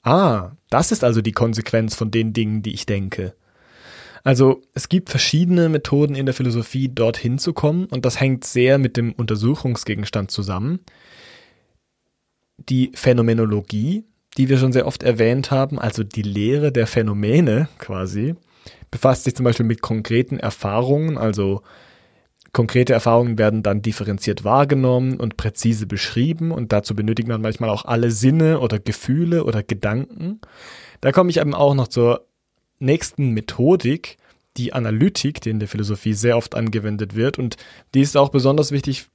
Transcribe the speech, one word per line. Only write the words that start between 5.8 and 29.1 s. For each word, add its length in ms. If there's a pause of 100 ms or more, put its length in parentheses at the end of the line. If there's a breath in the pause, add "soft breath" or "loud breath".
in 120
der 100
Philosophie, 540
dorthin 500
zu 140
kommen 320
und 200
das 140
hängt 240
sehr 340
mit 200
dem 160
Untersuchungsgegenstand 1160
zusammen. 520 (1800 soft breath)
Die 360
Phänomenologie, 1120 (340)
die 120
wir 80
schon 160
sehr 140
oft 160
erwähnt 480
haben, 280
also 240
die 180
Lehre 520
der 120
Phänomene 920
quasi, 580 (560 loud breath)
befasst 320
sich 120
zum 80
Beispiel 220
mit 160
konkreten 580
Erfahrungen, 800
also 440 (880 soft breath)
konkrete 420
Erfahrungen 440
werden 240
dann 200
differenziert 640
wahrgenommen 760
und 180
präzise 480
beschrieben 680
und 200
dazu 240
benötigt 320
man 140
manchmal 280
auch 160
alle 260
Sinne 480
oder 200
Gefühle 640